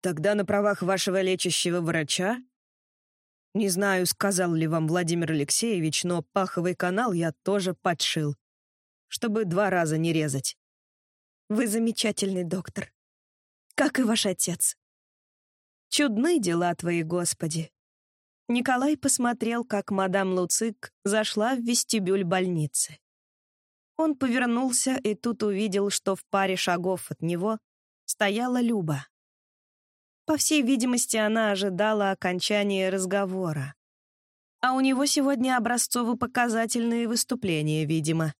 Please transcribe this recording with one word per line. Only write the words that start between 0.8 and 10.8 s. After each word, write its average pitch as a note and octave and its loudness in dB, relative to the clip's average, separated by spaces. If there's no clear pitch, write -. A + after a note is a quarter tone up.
вашего F#3+ 0
лечащего F3 0
врача? E3+ -2
Не G3+ 2
знаю, F#3 2
сказал F3+ 0
ли D#3+ 2
вам D#3+ 0
Владимир E3+ 0
Алексеевич, D#3+ 0
но F3 -2
паховый F#3 -2
канал G3 -2
я E3 0
тоже F#3+ -2
подшил, D#3 -2
чтобы A3+ -2
два F#3+ 2
раза E3 2
не E3 2
резать». D3 -2